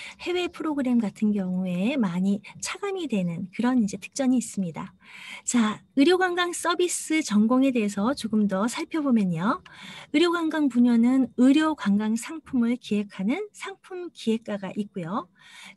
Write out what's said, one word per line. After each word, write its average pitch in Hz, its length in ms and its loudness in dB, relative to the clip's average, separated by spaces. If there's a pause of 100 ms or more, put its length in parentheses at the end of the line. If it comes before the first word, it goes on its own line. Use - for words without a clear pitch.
(200)
해외 349 300 -2
프로그램 269 500 -2
같은 214 320 -2
경우에 185 640 -2
많이 196 460 0 (180)
차감이 381 480 -6
되는 185 480 -4
그런 247 260 0
이제 202 140 -2
특전이 262 400 -2
있습니다. 185 580 -6 (520)
자, 214 360 0 (140)
의료관광 349 560 2
서비스 330 720 -2
전공에 247 500 2
대해서 214 440 0
조금 214 340 0
더 196 180 0
살펴보면요. 240 960 0 (480)
의료관광 320 560 2
분야는 240 720 4
의료관광 240 800 4
상품을 247 580 -2
기획하는 214 760 -2
상품 370 580 -12
기획가가 208 640 -4
있고요. 202 540 -6 (480)